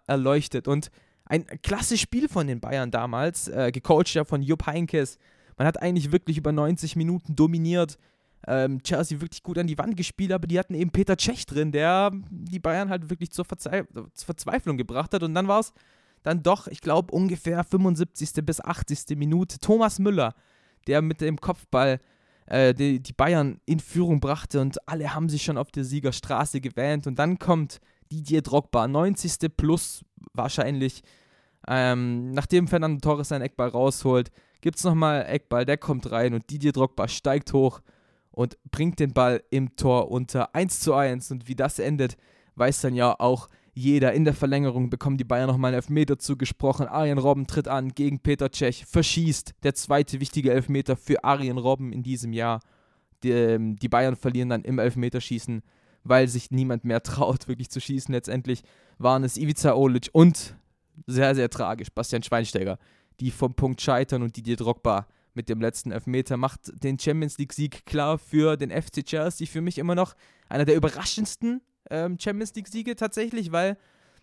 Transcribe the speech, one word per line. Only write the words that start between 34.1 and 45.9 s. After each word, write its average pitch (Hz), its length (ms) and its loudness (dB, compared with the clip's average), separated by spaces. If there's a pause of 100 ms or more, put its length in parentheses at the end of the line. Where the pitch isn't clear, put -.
gibt's - 220 -2
nochmal 160 440 2
Eckball, 120 380 -2
der 143 120 2
kommt 135 340 -4
rein 117 220 2
und 113 160 -4
Didier 143 220 0
Drogba 131 360 2
steigt - 460 -2
hoch 131 280 2 (500)
und 120 260 -4 (120)
bringt 160 300 -2
den 139 140 0
Ball 123 360 2
im 135 260 -2
Tor 123 360 2
unter. 123 440 -2
Eins 180 240 0
zu 156 140 2
eins. 131 380 0
Und 120 160 -10
wie 131 80 -6
das 131 240 -2
endet, 131 360 0 (400)
weiß 127 260 2
dann 127 140 0
ja 120 240 4
auch 123 300 2 (240)
jeder. 131 400 4
In 156 100 4
der 151 100 4
Verlängerung 135 560 0
bekommen 135 280 -2
die 127 80 -2
Bayern 123 220 0
nochmal 131 220 2
einen 127 60 0
Elfmeter 143 420 2